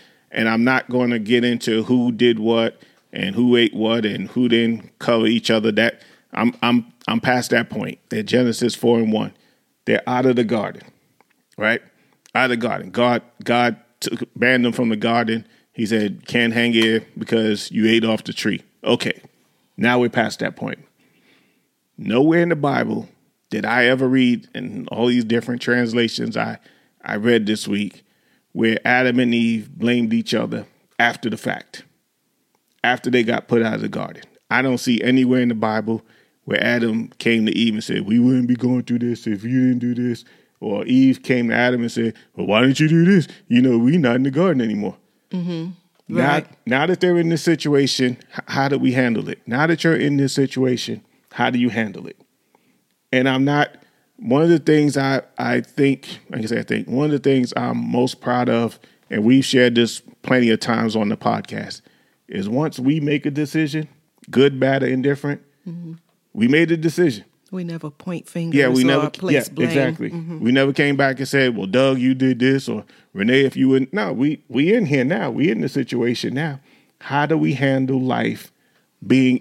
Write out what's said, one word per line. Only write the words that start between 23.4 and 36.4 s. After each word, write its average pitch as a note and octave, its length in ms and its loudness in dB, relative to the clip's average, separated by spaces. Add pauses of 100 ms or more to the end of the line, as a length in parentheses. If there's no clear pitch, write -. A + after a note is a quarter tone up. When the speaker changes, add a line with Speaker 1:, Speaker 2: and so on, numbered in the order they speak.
Speaker 1:
did G#2 160 -6
I A#2+ 200 2
ever B2+ 220 2
read, B2+ 460 2
in G2+ 360 -10
all A2 180 -2
these B2 160 2
different A#2 380 -2
translations A#2 720 -2
I, A2 220 -6 (460)
I G#2 120 -6
read A2 300 2
this G#2+ 220 -2
week, G#2 360 -6 (480)
where A2 320 -2
Adam B2 360 2
and A#2+ 140 2
Eve A#2 380 0
blamed A#2 420 0
each A#2 200 -2
other A2+ 320 -4 (340)
after A#2 300 0
the G#2+ 80 -8
fact, - 460 -10 (1000)
after B2 260 -2
they B2 140 2
got A#2 240 -4
put A#2+ 140 2
out A2+ 140 -2
of G#2+ 60 -6
the G#2+ 80 -6
garden. F#2 340 -10 (260)
I A#2+ 120 2
don't C3 160 0
see A#2+ 240 0
anywhere B2+ 400 2
in A#2+ 80 2
the A#2 60 -2
Bible A2 480 -4 (420)